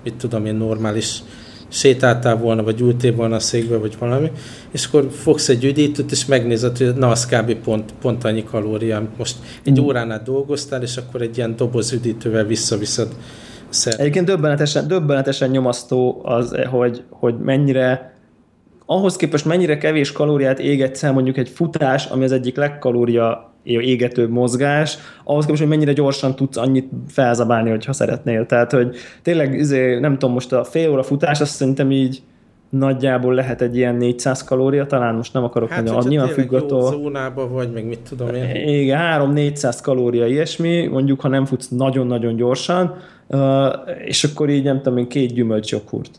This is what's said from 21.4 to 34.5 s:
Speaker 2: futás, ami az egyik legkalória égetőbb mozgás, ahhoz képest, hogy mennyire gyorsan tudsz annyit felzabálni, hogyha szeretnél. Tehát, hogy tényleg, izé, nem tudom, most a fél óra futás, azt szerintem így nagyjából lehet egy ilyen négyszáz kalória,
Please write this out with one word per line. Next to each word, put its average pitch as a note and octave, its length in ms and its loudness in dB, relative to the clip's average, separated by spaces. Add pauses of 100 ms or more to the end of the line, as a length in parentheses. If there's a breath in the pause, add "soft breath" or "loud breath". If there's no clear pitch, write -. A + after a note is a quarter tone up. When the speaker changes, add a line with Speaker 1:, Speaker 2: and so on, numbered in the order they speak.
Speaker 2:
futás, D3 560 0
ami C3 180 -2
az C3 80 2
egyik B2+ 240 0
legkalória A#2+ 960 0 (140)
égetőbb A#2+ 640 0
mozgás, C3 680 2 (260 loud breath)
ahhoz D3 220 0
képest, D3+ 160 2
hogy D3+ 100 2
mennyire D3+ 220 4
gyorsan C#3 420 0
tudsz C#3 220 -4
annyit C3 320 0 (180)
felzabálni, A#2 640 2
hogyha A2 240 -2
szeretnél. A#2 520 0
Tehát, A#2+ 260 2
hogy B2 240 2 (260 loud breath)
tényleg, D#3 380 0
izé, C3 400 2
nem C#3+ 140 2
tudom, C3 200 0
most B2 200 -2
a A#2+ 100 2
fél D#3+ 280 0
óra C3 120 2
futás, D3 380 0
azt D3 140 0
szerintem C3+ 360 0
így C3 300 0 (480 soft breath)
nagyjából C3 640 2
lehet B2+ 280 0
egy A#2+ 160 0
ilyen B2 180 2
négyszáz B2 480 0
kalória, C3+ 420 2